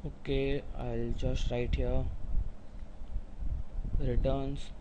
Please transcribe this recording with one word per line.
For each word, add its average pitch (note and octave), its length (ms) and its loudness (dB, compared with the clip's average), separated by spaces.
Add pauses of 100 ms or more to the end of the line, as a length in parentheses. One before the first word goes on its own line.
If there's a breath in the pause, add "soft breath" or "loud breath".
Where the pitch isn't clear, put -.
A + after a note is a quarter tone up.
Okay, C#3 580 0 (140)
I'll A#2 400 0
just B2+ 340 2
write B2 240 0
here B2+ 280 2 (2000)
returns C3+ 600 2 (220)